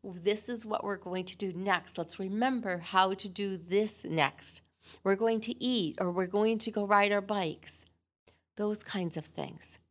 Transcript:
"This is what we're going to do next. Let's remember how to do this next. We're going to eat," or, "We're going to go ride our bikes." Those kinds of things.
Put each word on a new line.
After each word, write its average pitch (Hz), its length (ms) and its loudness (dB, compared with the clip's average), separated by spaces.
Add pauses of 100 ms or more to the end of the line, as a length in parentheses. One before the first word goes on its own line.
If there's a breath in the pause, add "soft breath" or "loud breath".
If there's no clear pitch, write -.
"This 196 460 -2
is 226 160 -6
what 214 180 -4
we're 202 140 -2
going 185 280 -4
to - 120 -8
do 190 160 -2
next. 190 460 0
Let's 165 180 -6
remember 208 640 0
how 190 340 4
to 196 160 -6
do 190 260 -4
this 185 480 0
next. - 580 0 (420 loud breath)
We're 196 120 4
going 226 260 2
to 240 220 -6
eat," 233 380 2
or, 180 100 0
"We're 185 140 0
going 214 340 2
to 220 120 -2
go 208 160 0
ride 202 240 6
our 202 100 4
bikes." 196 640 -4 (720 soft breath)
Those 208 260 -2
kinds 180 320 -2
of 151 100 -6
things. - 540 -10 (120)